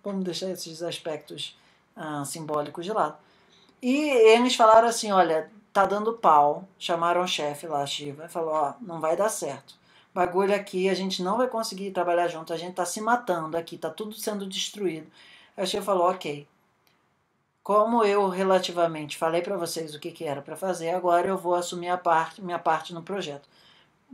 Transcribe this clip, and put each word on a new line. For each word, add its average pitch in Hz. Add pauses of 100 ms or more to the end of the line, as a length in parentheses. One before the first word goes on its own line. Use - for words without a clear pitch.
vamos 196
deixar 180
esses 170
aspectos, 160 (400)
ah, 151
simbólicos 151
de 190
lado. 175 (680)
E 285
eles 240
falaram 226
assim, 226
"Olha, 165 (200)
tá 196
dando 208
pau." 156 (120)
Chamaram 170
o 180
chefe 147
lá, 143
Shiva, 147
e 170
falou, 165
"Ó, 143
não 170
vai 156
dar 202
certo. 139 (380)
Bagulho 185
aqui, 190
a 190
gente 185
não 190
vai 254
conseguir 202
trabalhar 175
junto, 165
a 165
gente 180
tá 180
se 196
matando 180
aqui, 165
tá 160
tudo 214
sendo 202
destruído." 190 (480)
Aí 202
o 180
Shiva 196
falou, 185
"Ok, 151 (1160)
como 220
eu 202
relativamente 180
falei 170
pra 196
vocês 165
o 151
que 170
que 165
era 139
pra 156
fazer, 165
agora 175
eu 190
vou 175
assumir 175
a 180
parte, 165
minha 175
parte 165
no 175
projeto. 165 (680)